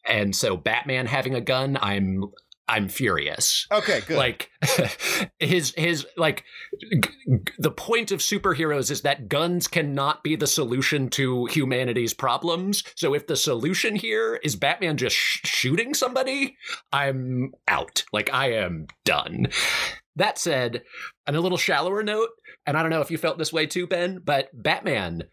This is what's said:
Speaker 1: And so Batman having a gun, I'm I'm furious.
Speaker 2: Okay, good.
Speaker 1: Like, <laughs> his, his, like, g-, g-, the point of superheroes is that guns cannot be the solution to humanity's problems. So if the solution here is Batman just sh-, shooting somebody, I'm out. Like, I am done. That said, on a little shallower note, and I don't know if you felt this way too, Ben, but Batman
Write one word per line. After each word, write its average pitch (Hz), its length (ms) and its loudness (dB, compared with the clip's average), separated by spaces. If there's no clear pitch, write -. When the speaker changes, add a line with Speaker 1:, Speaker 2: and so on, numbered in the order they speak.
Speaker 1:
And 101 280 2
so 101 200 2
Batman 123 520 0
having 131 280 0
a 120 60 -2
gun, 131 400 0
I'm 98 420 0
I'm 110 220 0
furious. 85 800 0
Speaker 2:
Okay, 202 360 2
good. 160 100 0
Speaker 1:
Like, 127 320 0
<laughs> - 440 -4
his, 160 380 2
his, 160 300 0
like, 160 260 0
g-, 220 220 2
g-, - 360 2
the - 120 2
point 226 400 -2
of 180 100 -2
superheroes 156 680 0
is 143 120 -4
that 143 260 0
guns 170 400 0
cannot 143 560 0
be 156 120 0
the 151 120 0
solution 131 640 2
to 127 340 0
humanity's 127 680 0
problems. 170 680 0
So 147 180 0
if 143 140 -2
the 151 80 0
solution 160 600 0
here 113 480 0
is 139 120 0
Batman 156 420 0
just 120 180 0
sh-, - 280 0
shooting 208 500 0
somebody, 262 640 0
I'm 131 600 0
out. - 440 0
Like, 107 220 0
I 131 200 2
am 87 340 -2
done. - 440 2
That 196 240 0
said, 123 440 0
on 143 80 -2
a 165 60 2
little 180 160 2
shallower 185 440 0
note, 214 280 0
and 147 120 0
I 160 40 4
don't 160 100 2
know 160 100 2
if 143 100 -2
you 160 60 -2
felt 160 200 -2
this 160 160 -4
way 160 140 2
too, 180 180 -4
Ben, 180 380 -2
but 143 300 0
Batman 110 800 -2